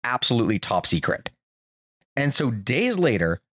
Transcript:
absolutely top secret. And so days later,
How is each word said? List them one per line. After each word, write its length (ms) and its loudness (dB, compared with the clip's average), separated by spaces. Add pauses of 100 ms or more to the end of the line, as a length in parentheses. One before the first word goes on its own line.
absolutely 560 0
top 260 -2
secret. 440 -2 (880)
And 160 0
so 180 0
days 460 -2
later, 420 2 (140)